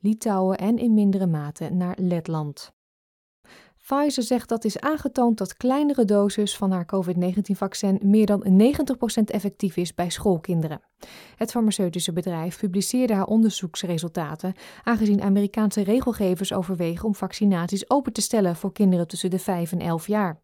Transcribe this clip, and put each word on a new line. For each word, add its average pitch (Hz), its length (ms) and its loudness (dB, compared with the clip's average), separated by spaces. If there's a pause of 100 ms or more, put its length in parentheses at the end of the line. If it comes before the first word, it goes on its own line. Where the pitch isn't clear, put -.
Litouwen 190 580 0
en 226 200 0
in 233 160 2
mindere 196 320 4
mate 151 440 -4
naar 180 300 -2
Letland. 160 760 -4 (1040)
Pfizer 277 400 0
zegt 233 260 -2
dat 226 160 -4
is 214 160 -2
aangetoond 254 580 0
dat 190 180 -6
kleinere 277 480 2
doses 202 520 2
van 196 140 0
haar 180 160 -2
covid 180 300 -2
negentien 185 400 0
vaccin 196 460 -2
meer 208 240 6
dan 202 180 2
negentig 247 520 4
procent 220 340 0
effectief 196 460 -4
is 175 180 -4
bij 175 160 -2
schoolkinderen. 160 680 -2 (560)
Het 226 140 -4
farmaceutische 190 640 0
bedrijf 170 460 -6
publiceerde 214 560 0
haar 190 120 0
onderzoeksresultaten, 175 1300 -2 (300)
aangezien 208 380 2
Amerikaanse 202 600 0
regelgevers 196 680 0
overwegen 170 520 -4
om 214 100 0
vaccinaties 190 760 -2
open 269 220 0
te - 80 -6
stellen 190 360 0
voor 185 160 -6
kinderen 180 360 2
tussen 175 220 -4
de 185 80 -2
vijf 175 340 -4
en 175 80 -4
elf 165 260 -4
jaar. 202 380 -2